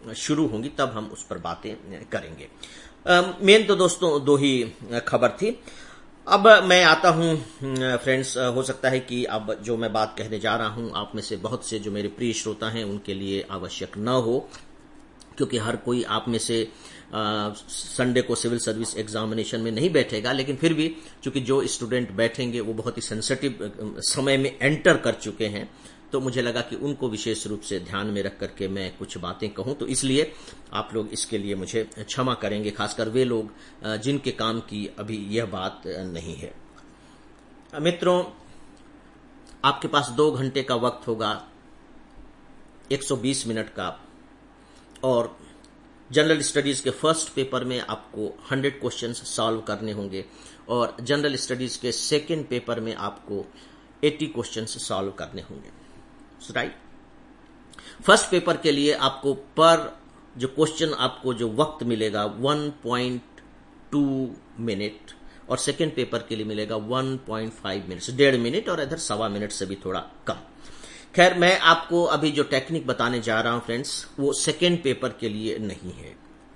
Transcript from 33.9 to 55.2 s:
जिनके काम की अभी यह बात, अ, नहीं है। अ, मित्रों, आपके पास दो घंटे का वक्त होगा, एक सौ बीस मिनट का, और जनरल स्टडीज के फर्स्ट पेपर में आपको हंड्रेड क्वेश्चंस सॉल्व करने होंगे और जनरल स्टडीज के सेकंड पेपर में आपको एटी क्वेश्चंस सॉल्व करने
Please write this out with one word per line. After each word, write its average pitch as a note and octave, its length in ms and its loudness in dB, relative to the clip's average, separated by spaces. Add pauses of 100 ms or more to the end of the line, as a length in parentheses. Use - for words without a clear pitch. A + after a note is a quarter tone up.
जिनके C3+ 340 -2
काम A2+ 300 -2
की G#2 380 -8
अभी G#2+ 180 -6
यह G#2 300 -2
बात, F#2+ 400 -6
अ, F2+ 160 -6
नहीं E2+ 320 -8
है। - 200 -12 (1200)
अ, D3+ 40 -8
मित्रों, F3 460 2 (1400)
आपके C#3 240 2
पास C#3 200 2
दो D3 220 4
घंटे C3 320 -2
का B2+ 120 0
वक्त A#2+ 340 0
होगा, A2 400 -2 (1400)
एक C#3 100 -2
सौ C#3 140 0
बीस C3 300 -2
मिनट A2 220 -2
का, - 360 -8 (1000)
और A#2+ 340 0 (760)
जनरल D3+ 280 4
स्टडीज C#3 400 0
के B2+ 100 0
फर्स्ट D#3+ 380 0
पेपर C3 360 -2
में B2 160 -2
आपको - 580 -8 (120)
हंड्रेड C#3 300 -2
क्वेश्चंस A#2+ 360 -4
सॉल्व A2+ 440 -2
करने G#2+ 320 -6
होंगे G2 320 -6 (440)
और A#2+ 320 0
जनरल C#3+ 340 0
स्टडीज B2+ 420 -4
के B2 160 -2
सेकंड D3+ 540 -2
पेपर A#2 340 -4
में A2 140 -6
आपको G2+ 580 -8 (520)
एटी D3+ 220 0
क्वेश्चंस - 600 -6
सॉल्व G2 220 -2
करने F2+ 320 -10